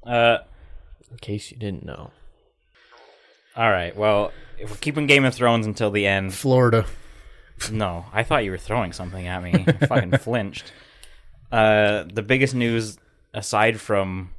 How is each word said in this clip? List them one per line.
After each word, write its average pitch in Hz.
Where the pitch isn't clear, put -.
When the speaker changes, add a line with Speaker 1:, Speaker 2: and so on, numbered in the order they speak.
Speaker 1:
Uh, 117
Speaker 2:
In 120
case -
you -
didn't 101
know. -
Speaker 1:
all 117
right, 87
well, 104
if -
we're 104
keeping 147
Game 139
of 127
Thrones 117
until 104
the 101
end. 95
Speaker 3:
Florida. 120
Speaker 1:
No, 92
I 107
thought 135
you 98
were 90
throwing 104
something 92
at 90
me. 90
I 170
fucking 104
Speaker 3:
<laughs> 131
Speaker 1:
flinched. 110
Uh, 107
the 104
biggest 131
news, 117
aside 107
from 95